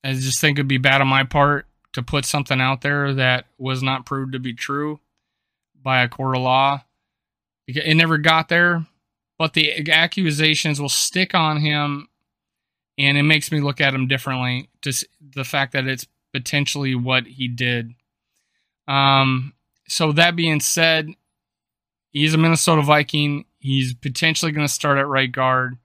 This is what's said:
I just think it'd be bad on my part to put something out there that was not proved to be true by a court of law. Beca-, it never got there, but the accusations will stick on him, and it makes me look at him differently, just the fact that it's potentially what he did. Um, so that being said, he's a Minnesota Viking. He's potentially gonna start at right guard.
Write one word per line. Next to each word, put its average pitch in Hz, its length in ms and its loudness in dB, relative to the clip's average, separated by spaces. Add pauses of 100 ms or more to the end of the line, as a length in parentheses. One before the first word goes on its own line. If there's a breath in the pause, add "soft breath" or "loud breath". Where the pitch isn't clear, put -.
I 135 100 -4
just 131 260 -2
think 147 180 2
it'd 143 100 0
be 135 100 2
bad 135 240 4
on 135 60 2
my 135 180 2
part 143 400 2 (280)
to 131 80 -6
put 139 220 -4
something 131 380 -2
out 131 200 -2
there 143 340 -2
that 127 300 0 (120)
was 131 260 -4
not 131 220 -4
proved 135 280 -6
to 135 60 -6
be 127 140 -8
true 147 460 -6 (800)
by 131 200 0
a 123 60 2
court 131 300 -2
of 127 60 -2
law. 135 380 2 (880)
Beca-, 147 160 -6
it 160 100 2
never 160 220 2
got 160 300 2
there, 175 380 2 (520)
but 160 160 -2
the 156 380 0
accusations 156 880 2
will 143 80 -4
stick - 480 -2
on 156 220 2
him, 147 500 -2 (920)
and 139 200 2
it 143 60 2
makes 156 280 2
me 151 80 0
look 143 220 -2
at 139 120 2
him 131 140 -2
differently, 127 600 -4 (120)
just - 240 -6 (300)
the 139 80 -6
fact 135 300 -4
that 131 140 -2
it's 131 200 -6 (260)
potentially 139 640 -2
what 127 300 -2
he 127 240 -8
did. 120 440 -4 (960)
Um, 135 680 2 (340)
so 160 240 0
that 170 240 2
being 160 240 0
said, 160 520 0 (1000)
he's 151 220 2
a 160 40 4
Minnesota 160 440 4
Viking. 147 640 0 (140)
He's 135 340 -2
potentially 156 580 -2
gonna 147 160 -2
start 139 300 0
at 139 100 0
right 135 240 0
guard. 127 540 0